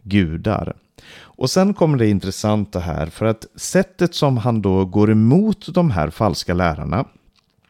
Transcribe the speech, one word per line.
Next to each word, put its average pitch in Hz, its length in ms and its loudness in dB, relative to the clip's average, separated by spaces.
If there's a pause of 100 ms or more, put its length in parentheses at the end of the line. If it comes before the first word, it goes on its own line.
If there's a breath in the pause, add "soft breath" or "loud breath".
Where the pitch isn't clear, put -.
gudar. 92 720 -2 (480 loud breath)
Och - 300 -6
sen 190 240 2
kommer 151 240 2
det 113 100 4
intressanta 101 720 -2
här, 78 280 -4
för 92 200 -6
att 110 280 -4
sättet - 600 -2
som 135 220 0
han 113 260 -2
då 95 220 2
går 104 260 2
emot 151 640 2
de 175 160 2
här 78 200 -2
falska 92 440 -2
lärarna 82 500 -2 (640)